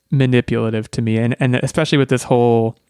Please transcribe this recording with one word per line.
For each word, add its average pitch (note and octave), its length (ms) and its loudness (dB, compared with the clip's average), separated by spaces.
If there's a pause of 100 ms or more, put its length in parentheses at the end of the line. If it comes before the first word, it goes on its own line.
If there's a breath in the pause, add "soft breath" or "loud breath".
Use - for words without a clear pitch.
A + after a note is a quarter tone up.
(120)
manipulative A#2+ 800 0
to - 100 -6
me. A2 160 0
And, A#2+ 240 0
and B2+ 140 0
especially D#3 420 -2
with C3+ 100 2
this B2+ 160 -2
whole, A#2 540 2 (120)